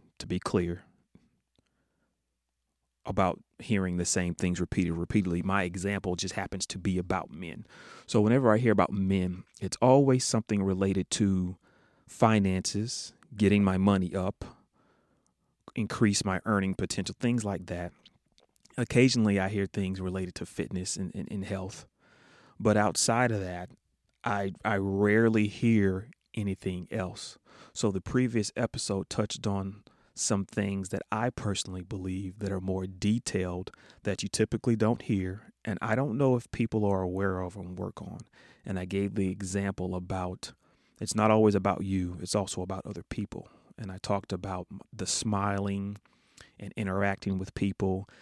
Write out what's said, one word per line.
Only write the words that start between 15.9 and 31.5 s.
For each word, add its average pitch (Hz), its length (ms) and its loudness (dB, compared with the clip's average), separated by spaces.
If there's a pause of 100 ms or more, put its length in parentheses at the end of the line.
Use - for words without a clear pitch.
my 95 220 -2
earning 95 280 2
potential, - 460 -4
things 120 240 0
like 95 220 -6
that. 87 260 -8 (840)
Occasionally 120 640 4
I 95 120 0
hear 101 160 -2
things 95 340 -4
related 92 340 -6
to 87 120 -10
fitness - 500 -6
and, 98 180 -6
and, - 160 -8
and 98 140 -6
health. 95 420 -8 (720)
But 107 180 4
outside 113 540 2
of 107 80 0
that, 90 320 -8 (540)
I, 101 280 -2 (120)
I 107 120 2
rarely 104 720 4
hear 101 640 2 (240)
anything 95 560 -4
else. - 480 -6 (340)
So 107 200 0
the 95 80 0
previous 120 560 0
episode 101 520 -4
touched - 380 -4
on 98 380 -4 (280)
some 98 320 -2
things 98 440 -2
that - 140 -6 (100)
I 113 180 -2
personally 95 520 -4